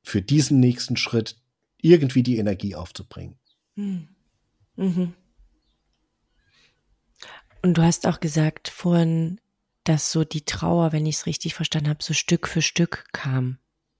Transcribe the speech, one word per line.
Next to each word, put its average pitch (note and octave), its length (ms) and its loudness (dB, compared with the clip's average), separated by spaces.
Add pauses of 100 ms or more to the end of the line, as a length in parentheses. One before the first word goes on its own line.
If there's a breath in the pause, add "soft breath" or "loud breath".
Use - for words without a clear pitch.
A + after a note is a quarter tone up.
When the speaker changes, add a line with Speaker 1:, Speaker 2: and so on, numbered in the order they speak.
Speaker 1:
für G2+ 200 -2
diesen C#3+ 360 2
nächsten B2 380 2
Schritt - 400 -4 (460)
irgendwie C#3+ 400 6
die B2 160 0
Energie G2+ 380 -2
aufzubringen. - 600 -16 (380)
Speaker 2:
Hm. F#3+ 320 -8 (680)
Mhm. F3+ 360 -2 (2500 loud breath)
Und F3+ 140 4
du E3 60 4
hast E3+ 240 4
auch E3+ 140 0
gesagt D#3 480 -2
vorhin, E3 720 0 (440)
dass D#3 280 2
so D#3+ 120 0
die D#3 200 -6
Trauer, E3+ 480 0
wenn D#3 140 0
ich's D#3 200 -4
richtig - 280 -6
verstanden D3+ 360 -2
hab, D3+ 120 -4
so D#3 120 -4
Stück - 340 0
für D#3+ 140 -2
Stück - 500 -2
kam. C3 460 -4 (420)